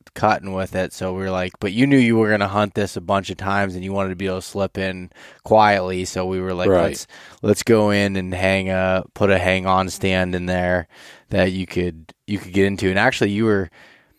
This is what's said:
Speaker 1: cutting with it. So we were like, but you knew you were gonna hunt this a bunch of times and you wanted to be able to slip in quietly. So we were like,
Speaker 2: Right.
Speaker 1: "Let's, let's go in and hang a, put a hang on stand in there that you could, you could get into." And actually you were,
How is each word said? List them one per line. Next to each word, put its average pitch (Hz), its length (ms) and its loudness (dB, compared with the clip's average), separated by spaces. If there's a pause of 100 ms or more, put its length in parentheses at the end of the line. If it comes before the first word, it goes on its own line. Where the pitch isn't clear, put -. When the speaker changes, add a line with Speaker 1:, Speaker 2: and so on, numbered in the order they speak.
(140)
Speaker 1:
cutting 98 400 0
with 92 200 -6
it. 92 200 -4
So 92 180 -6
we 92 80 -6
were 95 100 -4
like, 92 300 -4
but 98 140 -4
you 123 120 2
knew 139 120 4
you 117 180 4
were 107 140 2
gonna 101 180 2
hunt 101 240 0
this 101 240 -2
a 92 60 -10
bunch 98 260 -2
of 95 80 -8
times 98 380 -2
and 90 100 -8
you 95 80 -6
wanted 98 160 -2
to 92 80 -6
be 95 100 -6
able 92 120 -4
to 92 40 -12
slip 98 360 -6
in 92 320 -6 (320)
quietly. 95 640 4
So 92 180 -4
we 92 160 -4
were 92 140 -4
like, 92 160 0
Speaker 2:
Right. 90 120 4
Speaker 1:
"Let's, - 240 -4 (360)
let's 104 200 2
go 107 280 4
in 101 260 2
and 92 160 -6
hang 95 380 0
a, 92 420 0
put 101 180 0
a 95 80 4
hang 92 280 0
on 92 240 2
stand 92 440 -2
in 90 120 -4
there 90 420 -2 (400)
that 95 240 0
you 92 140 -4
could, 85 480 -6 (120)
you 101 120 -6
could 90 160 -12
get 98 100 4
into." 98 240 0
And 92 100 0
actually 113 340 2
you 107 120 0
were, 101 260 0 (480)